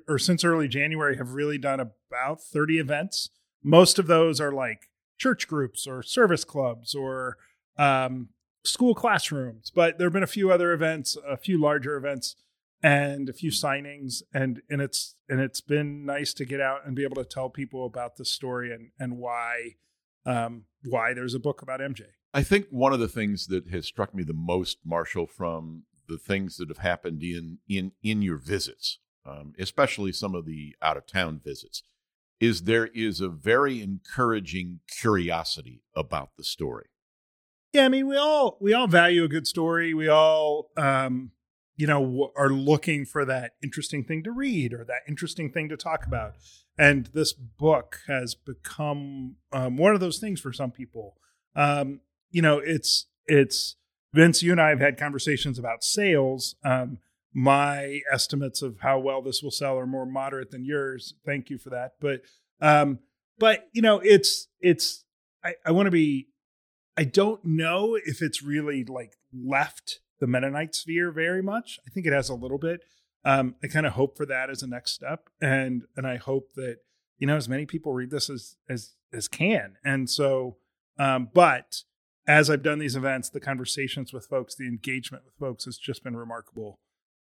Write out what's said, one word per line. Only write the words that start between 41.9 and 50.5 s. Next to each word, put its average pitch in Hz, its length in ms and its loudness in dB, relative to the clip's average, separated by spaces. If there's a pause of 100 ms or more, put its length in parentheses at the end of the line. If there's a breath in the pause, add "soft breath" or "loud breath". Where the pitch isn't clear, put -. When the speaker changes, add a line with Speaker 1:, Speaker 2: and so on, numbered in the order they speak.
Speaker 1:
w-, 131 340 0
are 139 140 4
looking 143 560 2
for 139 220 -2
that 127 260 -4 (100)
interesting 143 420 -8
thing 160 180 -6
to 220 100 -10
read 226 400 -2
or 120 120 -10
that 123 220 -8
interesting 151 440 -8
thing 156 180 -4
to 151 80 -8
talk 160 300 -6
about. 110 260 -6 (460 soft breath)
And 143 340 6
this 151 220 0
book 135 760 0
has 127 260 -4
become, 139 1040 -8 (160)
um, 127 240 -2
one 185 160 6
of 202 80 2
those 175 180 -2
things 208 220 -6
for 135 100 -8